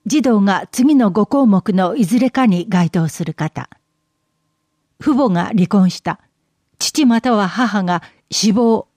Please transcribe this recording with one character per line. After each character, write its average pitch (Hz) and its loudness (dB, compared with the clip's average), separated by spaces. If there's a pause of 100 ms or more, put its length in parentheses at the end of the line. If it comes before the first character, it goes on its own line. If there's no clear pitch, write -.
児 277 0
童 220 2
が 196 0
次 277 2
の 226 4
五 208 0
項 277 2
目 196 2
の 185 0
い 240 0
ず 208 0
れ 254 0
か 262 0
に 175 0
該 180 0
当 165 -2
す - -10
る 156 -8
方。 - -10 (1300)
父 294 -2
母 254 0
が 175 -2 (100)
離 180 2
婚 190 2
し - -8
た。 - -6 (600)
父 - -2
ま 226 2
た 247 0
は 202 0
母 202 -2
が 180 -2 (260)
死 214 -2
亡、 226 0